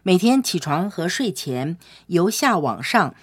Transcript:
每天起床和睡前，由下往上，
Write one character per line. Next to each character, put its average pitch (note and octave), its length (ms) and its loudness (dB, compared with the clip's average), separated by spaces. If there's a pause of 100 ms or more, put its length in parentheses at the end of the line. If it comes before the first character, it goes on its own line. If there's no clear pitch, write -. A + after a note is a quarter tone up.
每 F3+ 180 4
天 B3 220 4
起 F3+ 180 -2
床 D#3 300 -2
和 F3 200 -4
睡 A#3+ 220 -2
前， C3+ 460 -6 (300)
由 F3 220 2
下 A3 300 0
往 A#2 220 -2
上， F#3+ 420 0